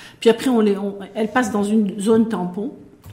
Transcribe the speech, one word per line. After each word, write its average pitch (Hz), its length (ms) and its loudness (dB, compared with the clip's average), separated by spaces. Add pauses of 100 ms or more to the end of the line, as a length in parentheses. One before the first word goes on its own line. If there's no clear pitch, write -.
(200)
Puis - 80 4
après, 226 220 4
on 233 100 2
les, 202 160 2
on, 196 200 -8 (180)
elles 220 180 -4
passent 247 200 0
dans 208 120 0
une 208 340 0
zone 220 300 2
tampon, 185 440 -6 (400)